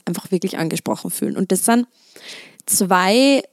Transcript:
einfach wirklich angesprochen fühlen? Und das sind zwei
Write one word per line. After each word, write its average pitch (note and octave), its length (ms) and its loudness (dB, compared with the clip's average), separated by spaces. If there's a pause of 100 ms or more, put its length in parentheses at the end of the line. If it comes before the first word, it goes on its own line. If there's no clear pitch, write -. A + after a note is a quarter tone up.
einfach - 260 -6
wirklich E3+ 260 -4
angesprochen - 540 -4
fühlen? - 240 -6
Und F#3+ 160 -2
das F#3 140 0
sind A#3+ 200 2 (800)
zwei G#3 880 4